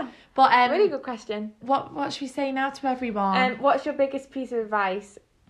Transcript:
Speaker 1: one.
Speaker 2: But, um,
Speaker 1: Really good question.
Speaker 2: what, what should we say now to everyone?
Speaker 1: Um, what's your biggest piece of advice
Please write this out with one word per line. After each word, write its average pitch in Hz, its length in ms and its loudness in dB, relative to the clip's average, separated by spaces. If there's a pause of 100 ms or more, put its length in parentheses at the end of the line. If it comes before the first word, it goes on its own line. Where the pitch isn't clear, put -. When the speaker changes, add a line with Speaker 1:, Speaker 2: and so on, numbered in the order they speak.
Speaker 1:
one. 240 80 -14 (220)
Speaker 2:
But, 262 180 6
um, 247 180 6
Speaker 1:
Really 381 180 4
good 285 140 -4
question. 214 580 -8
Speaker 2:
what, 254 320 -2
what 285 220 -4
should - 80 -10
we 262 60 -8
say 277 220 -4
now 269 200 -2
to 277 160 -8
everyone? 214 500 0 (160)
Speaker 1:
Um, 220 60 -8
what's 269 260 2
your 294 100 -4
biggest 277 360 -2
piece 262 220 -8
of 240 60 -2
advice 208 600 -4 (320)